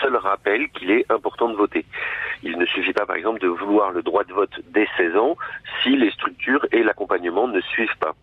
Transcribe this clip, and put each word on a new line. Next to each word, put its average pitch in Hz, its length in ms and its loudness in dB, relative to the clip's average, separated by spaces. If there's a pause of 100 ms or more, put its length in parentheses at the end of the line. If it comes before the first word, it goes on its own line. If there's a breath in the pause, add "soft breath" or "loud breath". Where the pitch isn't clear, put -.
seul 127 140 2
rappel 101 540 0
qu'il 92 220 -4
est 117 200 4
important 113 380 0
de 110 60 -4
voter. - 300 0 (560 loud breath)
Il 85 160 -6
ne 87 100 2
suffit 92 260 -2
pas, 104 120 0
par 92 120 -4
exemple, 107 240 -2
de 92 60 2
vouloir 98 440 2
le 87 100 -2
droit 92 220 0
de - 80 -8
vote 95 380 -2
dès 101 260 2
seize 85 220 2
ans 135 180 2 (460 loud breath)
si 131 160 4
les 117 140 4
structures 123 600 -2
et 113 120 4
l'accompagnement 98 680 0
ne 101 100 0
suivent - 400 -2
pas. 76 240 -2